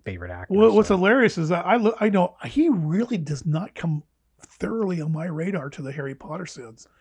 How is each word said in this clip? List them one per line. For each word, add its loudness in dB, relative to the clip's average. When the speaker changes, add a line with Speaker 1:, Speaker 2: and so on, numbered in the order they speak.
Speaker 1:
favorite -8
actors, -6
Speaker 2:
What, 8
what's 6
Speaker 1:
so. 4
Speaker 2:
hilarious 4
is 0
that 0
I 4
look, 2
I 2
know 2
he 2
really 0
does -6
not -2
come -4
thoroughly -4
on -4
my -4
radar -6
to -14
the -10
Harry -8
Potter -12
sins. -18